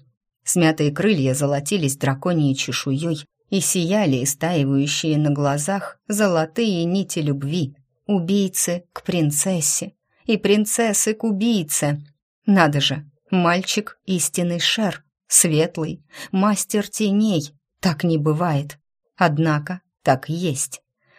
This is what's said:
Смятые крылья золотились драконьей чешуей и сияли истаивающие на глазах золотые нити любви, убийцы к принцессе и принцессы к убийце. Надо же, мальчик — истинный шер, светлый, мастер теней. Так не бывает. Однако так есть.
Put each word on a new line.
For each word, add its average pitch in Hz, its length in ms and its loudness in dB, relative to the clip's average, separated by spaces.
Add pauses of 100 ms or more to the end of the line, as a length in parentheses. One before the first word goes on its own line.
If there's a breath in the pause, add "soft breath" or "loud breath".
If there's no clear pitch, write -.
(440)
Смятые 160 460 2
крылья 147 440 2
золотились 143 640 -2
драконьей 139 580 0
чешуей 143 680 -4 (260)
и 196 100 0
сияли 170 640 0
истаивающие 143 960 0
на 151 120 2
глазах 147 760 -2
золотые 190 800 0
нити 185 340 -2
любви, 143 580 -2 (300)
убийцы 185 840 0
к - 100 -14
принцессе 175 880 -2 (340)
и 214 100 2
принцессы 214 800 2
к 214 100 -10
убийце. 190 760 0 (460)
Надо 160 340 6
же, 139 240 -2 (260)
мальчик — 185 760 0
истинный 175 540 -2
шер, 196 440 -2 (220)
светлый, 165 800 0 (260 loud breath)
мастер 202 580 0
теней. 202 640 0 (280)
Так 170 240 -2
не 165 140 2
бывает. 151 600 -2 (380)
Однако 156 640 0 (220)
так 135 260 2
есть. 160 540 -6 (360 soft breath)